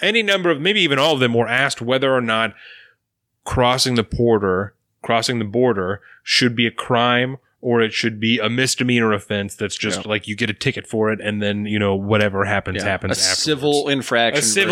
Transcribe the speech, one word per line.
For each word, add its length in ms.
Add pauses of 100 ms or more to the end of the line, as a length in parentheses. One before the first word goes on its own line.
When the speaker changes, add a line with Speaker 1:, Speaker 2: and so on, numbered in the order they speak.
Speaker 1:
any 200
number 280
of, 100
maybe 220
even 160
all 160
of 60
them, 120
were 160
asked 320
whether 340
or 60
not 320 (920)
crossing 500
the 80
border, 720 (280)
crossing 360
the 60
border 560 (220)
should 320
be 120
a 40
crime 680 (240)
or 200
it 100
should 260
be 200
a 100
misdemeanor 640
offense 420
that's 220
just 280
Speaker 2:
Yeah. 40
Speaker 1:
like 180
you 80
get 140
a 60
ticket 320
for 260
it 80
and 220
then, 240
you 120
know, 160
whatever 520
happens, 320
Speaker 2:
Yeah. 100
Speaker 1:
happens 300
Speaker 2:
A 20
Speaker 1:
afterwards. 220
Speaker 2:
civil 480
infraction 480
Speaker 1:
A 40
civil 300